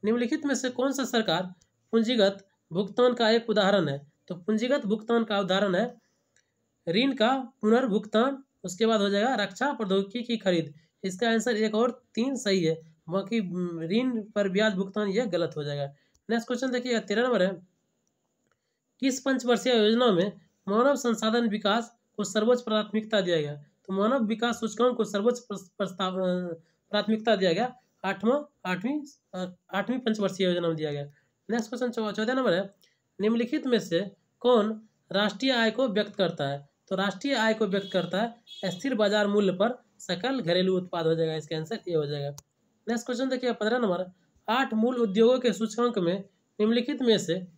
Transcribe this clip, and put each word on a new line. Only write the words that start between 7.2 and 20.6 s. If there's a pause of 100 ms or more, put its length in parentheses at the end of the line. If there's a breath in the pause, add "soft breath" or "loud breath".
पुनर्भुगतान, (200)
उसके
बाद
हो
जाएगा
रक्षा
प्रौद्योगिकी
की
खरीद। (300 soft breath)
इसका
आंसर
एक
और (120)
तीन
सही
है, (140)
बाकी,
हम्म,
ऋण
पर
ब्याज
भुगतान
यह
गलत
हो
जाएगा। (360 soft breath)
नेक्स्ट
क्वेश्चन
देखिएगा,
तेरह
नंबर
है, (1300)
किस
पंचवर्षीय
योजना
में (280 loud breath)